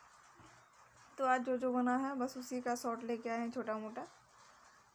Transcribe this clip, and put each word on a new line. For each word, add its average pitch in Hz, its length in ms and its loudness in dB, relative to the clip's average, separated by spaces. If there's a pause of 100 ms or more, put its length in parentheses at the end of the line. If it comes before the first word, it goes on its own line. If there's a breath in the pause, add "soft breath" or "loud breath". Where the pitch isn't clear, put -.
(1160)
तो 269 80 2
आज 254 160 6
जो 254 160 2
जो 247 160 2
बना 247 240 4
है 269 180 0
बस 262 220 -2
उसी 247 240 -4
का 247 140 0
शॉर्ट 240 280 -4
लेके 233 260 -4
आए 226 100 0
हैं 233 120 -2
छोटा 220 260 -2
मोटा। 233 300 -8 (880 loud breath)